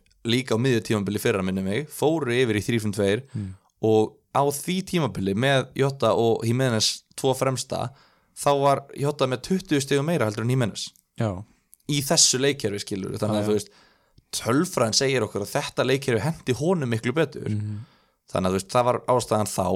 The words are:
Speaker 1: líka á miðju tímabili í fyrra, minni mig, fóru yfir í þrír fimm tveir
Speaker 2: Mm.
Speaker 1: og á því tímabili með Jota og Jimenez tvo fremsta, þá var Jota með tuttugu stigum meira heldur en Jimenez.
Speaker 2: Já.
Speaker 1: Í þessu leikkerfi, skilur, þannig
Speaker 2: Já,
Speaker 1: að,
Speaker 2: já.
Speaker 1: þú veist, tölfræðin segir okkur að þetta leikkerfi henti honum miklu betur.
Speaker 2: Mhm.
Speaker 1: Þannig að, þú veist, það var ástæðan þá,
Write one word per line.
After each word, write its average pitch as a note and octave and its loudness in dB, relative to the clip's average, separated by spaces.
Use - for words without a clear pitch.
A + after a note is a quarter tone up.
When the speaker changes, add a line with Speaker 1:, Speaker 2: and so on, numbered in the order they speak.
Speaker 1:
líka A#2 0
á A2 2
miðju A#2+ 2
tímabili G2+ -2
í - -4
fyrra, G#2 0
minni F#2+ -2
mig, A2+ -4
fóru D3 0
yfir A2+ 2
í G2 0
þrír A#2 0
fimm G#2 -2
tveir G#2 0
Speaker 2:
Mm. G2+ -8
Speaker 1:
og A2 4
á C3+ 2
því C#3+ -2
tímabili G#2 -2
með C3 2
Jota C3+ 2
og A2+ 2
Jimenez A#2 0
tvo C3+ 0
fremsta, B2 -2
þá - 0
var C#3 4
Jota C#3 0
með B2+ -4
tuttugu E3+ 0
stigum C#3 0
meira D#3 0
heldur A2 -2
en A#2 0
Jimenez. B2 0
Speaker 2:
Já. G#2 -2
Speaker 1:
Í C#3+ 0
þessu C#3 2
leikkerfi, B2+ 0
skilur, F#2+ -6
þannig G#2+ 0
Speaker 2:
Já, G#2 0
Speaker 1:
að, - -2
Speaker 2:
já. G#2+ -4
Speaker 1:
þú G#2+ 4
veist, - -8
tölfræðin B2+ 0
segir C3+ 2
okkur G2+ -4
að - -8
þetta D3 -2
leikkerfi C3 0
henti C#3+ -2
honum D3 0
miklu A#2 -2
betur. C#3+ -2
Speaker 2:
Mhm. G#2+ -4
Speaker 1:
Þannig F#2+ -2
að, F#2 2
þú F#2+ 2
veist, - -8
það B2 2
var A#2+ 2
ástæðan A2 0
þá, F#2+ -2